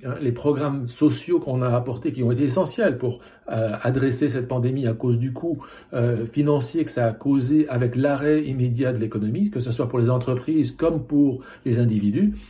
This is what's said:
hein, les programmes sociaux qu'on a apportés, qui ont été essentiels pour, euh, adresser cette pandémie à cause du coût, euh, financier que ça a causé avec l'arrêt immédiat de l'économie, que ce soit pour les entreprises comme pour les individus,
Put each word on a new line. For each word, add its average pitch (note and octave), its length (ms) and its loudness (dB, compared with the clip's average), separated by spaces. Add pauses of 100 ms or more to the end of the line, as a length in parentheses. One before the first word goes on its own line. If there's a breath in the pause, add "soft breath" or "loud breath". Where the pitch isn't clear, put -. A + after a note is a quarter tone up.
hein, A#2+ 160 -6
les B2 100 0
programmes C#3 560 -2
sociaux D3+ 520 2
qu'on B2+ 220 -2
a B2+ 80 2
apportés, B2 420 -2
qui B2 120 -4
ont A#2 80 2
été B2+ 120 2
essentiels D3+ 540 0
pour, A#2+ 220 -4 (300 loud breath)
euh, A2+ 220 0 (100)
adresser C3+ 480 0
cette B2 180 -4
pandémie B2+ 400 0
à A2+ 60 0
cause A#2+ 240 0
du B2+ 160 -2
coût, E3+ 300 -4 (300 loud breath)
euh, A#2 340 0
financier D3 560 0
que D#3 80 -4
ça A#2+ 160 0
a A2 60 0
causé C#3 560 2
avec B2 260 0
l'arrêt C#3+ 480 2
immédiat B2+ 500 0
de A#2 60 -4
l'économie, A2+ 500 -2
que B2+ 100 -4
ce A#2+ 120 -4
soit A#2+ 180 -2
pour B2 100 0
les A#2 100 4
entreprises B2+ 640 0
comme D#3+ 340 0
pour C#3 380 2 (220 loud breath)
les A#2+ 140 2
individus, A2+ 560 2 (140 loud breath)